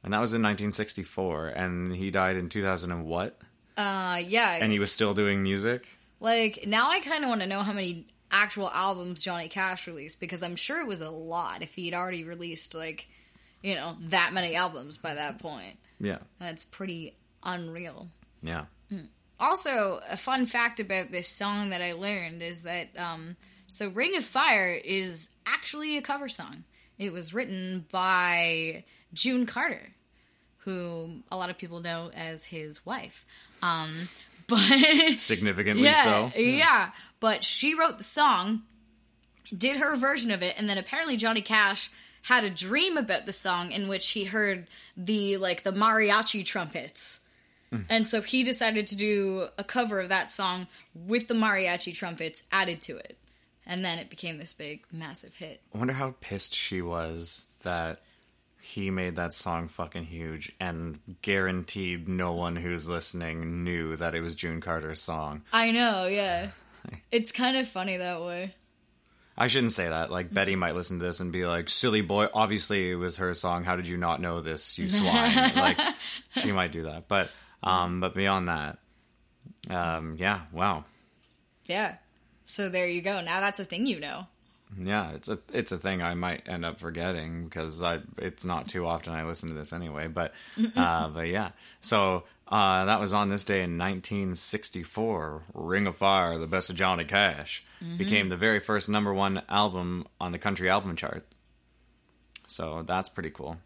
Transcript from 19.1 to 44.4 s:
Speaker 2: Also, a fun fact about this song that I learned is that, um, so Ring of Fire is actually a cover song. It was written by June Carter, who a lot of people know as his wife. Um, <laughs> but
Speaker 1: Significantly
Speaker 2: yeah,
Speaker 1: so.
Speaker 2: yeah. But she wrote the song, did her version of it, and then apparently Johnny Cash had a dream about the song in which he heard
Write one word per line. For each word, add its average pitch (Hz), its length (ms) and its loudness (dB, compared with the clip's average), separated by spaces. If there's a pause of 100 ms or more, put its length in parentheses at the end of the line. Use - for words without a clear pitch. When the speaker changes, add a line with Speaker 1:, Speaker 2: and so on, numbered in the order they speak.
Speaker 2:
Also, 254 580 2 (100)
a 185 60 -4
fun 262 300 0
fact 233 340 0
about 190 320 -2
this 180 160 0
song 202 440 0
that 180 100 -4
I 175 120 -2
learned 170 500 -6
is 170 200 -6
that, 170 240 -6 (100)
um, 170 380 -8 (300)
so - 240 2
Ring 269 260 0
of 294 80 0
Fire 214 640 2
is 185 460 -2 (140)
actually 302 520 -2
a 285 40 -2
cover 285 280 -6
song. 165 340 -2 (340)
It 202 140 -6
was 165 220 -8
written 185 580 -6
by 175 920 2 (280)
June 254 320 2
Carter, - 480 -4 (680)
who 170 600 -8 (100)
a 185 60 -4
lot 180 120 -4
of 180 80 -8
people 170 220 -12
know 170 340 -6
as 160 320 -8
his 151 400 -12
wife. - 400 -10 (360)
Um, 160 320 0 (280)
<laughs> - 260 -20
but 233 120 6 (580)
Speaker 1:
Significantly 208 680 4
Speaker 2:
yeah, 277 460 8
Speaker 1:
so. - 100 -4
Speaker 2:
yeah. 247 520 6 (280)
But 220 240 2
she - 340 2
wrote 320 200 2
the - 60 0
song, 220 600 4 (920)
did 254 220 4
her 311 180 2
version 247 360 2
of 185 100 0
it, 180 160 0
and 214 120 -2
then 196 80 0
apparently 277 400 -2
Johnny 226 240 2
Cash 208 480 4 (340)
had 247 200 4
a 202 60 0
dream 254 480 2
about 220 280 -2
the 196 80 -2
song 180 380 2
in 196 160 -2
which 190 240 2
he 202 140 0
heard 190 420 0 (280)